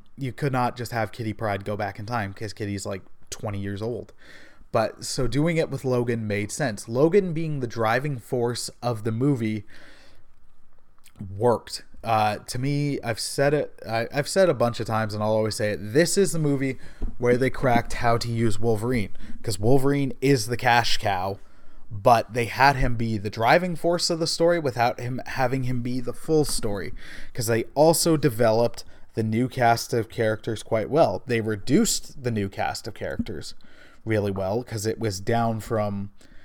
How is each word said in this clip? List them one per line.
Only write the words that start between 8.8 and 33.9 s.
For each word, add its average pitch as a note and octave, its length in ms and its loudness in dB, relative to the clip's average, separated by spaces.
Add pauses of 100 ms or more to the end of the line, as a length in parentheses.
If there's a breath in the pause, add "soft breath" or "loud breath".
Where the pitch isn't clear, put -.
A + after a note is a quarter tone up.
of A#2 220 -4
the A#2 80 0
movie A2+ 540 0 (1700 loud breath)
worked. A#2 460 0 (200)
Uh, G#2+ 340 2
to - 220 -8
me, C#3+ 420 -2
I've A2+ 180 -4
said C#3+ 340 0
it, - 260 -2 (100)
I, A#2 240 -2
I've C#3 140 -2
said F#3+ 220 4
a D#3 40 4
bunch A#2 260 0
of A#2 60 -4
times, A2 280 -2
and G#2+ 100 -2
I'll G#2+ 80 2
always A2 240 2
say G#2 160 0
it, G2 80 -4 (140)
this E3 240 4
is G3 160 4
the E3 60 0
movie C#3 380 0 (400 loud breath)
where B2 200 4
they B2+ 120 2
cracked A#2+ 440 2
how A#2 240 2
to A2+ 100 -2
use A2+ 320 4
Wolverine, A2+ 520 2 (300 loud breath)
'cause F#2 160 -2
Wolverine C#3 640 4
is C3 260 4
the A#2+ 100 -2
cash A#2+ 400 6
cow, G2 420 0 (500 soft breath)
but A2 440 4
they A#2+ 120 0
had C3 300 6
him B2+ 200 2
be A2+ 240 0
the G2+ 100 -6
driving D#3 460 4
force E3+ 340 0
of E3+ 100 0
the E3 80 0
story E3+ 300 2
without B2 420 0
him B2 280 -6
having C3 360 0
him B2 180 0
be B2 200 -4
the A#2+ 100 -4
full D3+ 320 2
story, G2+ 480 -2 (420 loud breath)
'cause A#2 120 -2
they A2+ 200 2 (100)
also D#3+ 420 6
developed A#2 680 2 (300 soft breath)
the A2+ 100 0
new A2 240 2
cast A#2 460 2
of A2+ 160 -2
characters A2 520 -2
quite - 280 -2
well. A#2+ 380 2
They A#2+ 120 2
reduced A#2+ 840 0
the B2 80 -2
new G2+ 180 -2
cast - 380 -6
of - 80 -10
characters - 580 -6 (500 loud breath)